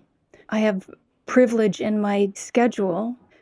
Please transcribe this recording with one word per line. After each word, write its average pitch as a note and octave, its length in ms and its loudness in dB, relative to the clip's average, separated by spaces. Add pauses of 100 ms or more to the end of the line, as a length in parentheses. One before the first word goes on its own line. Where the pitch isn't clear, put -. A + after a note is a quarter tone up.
(480)
I G#3+ 120 -2
have G#3 280 -2 (380)
privilege A3+ 540 2
in G#3+ 200 -2
my G3+ 340 0
schedule A3 840 -2 (260)